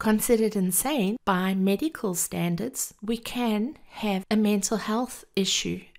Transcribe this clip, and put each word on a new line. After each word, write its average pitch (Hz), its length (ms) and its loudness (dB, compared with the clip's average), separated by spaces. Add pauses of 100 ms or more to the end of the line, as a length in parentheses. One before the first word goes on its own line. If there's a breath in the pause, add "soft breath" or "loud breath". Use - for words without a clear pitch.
considered 214 560 2
insane 202 680 0
by 185 300 2
medical 196 600 0
standards, 175 840 -4
we 226 160 -2
can 233 600 -2 (140)
have 196 380 -2
a 214 80 2
mental 214 420 2
health 233 460 -4 (120)
issue 185 460 0 (160)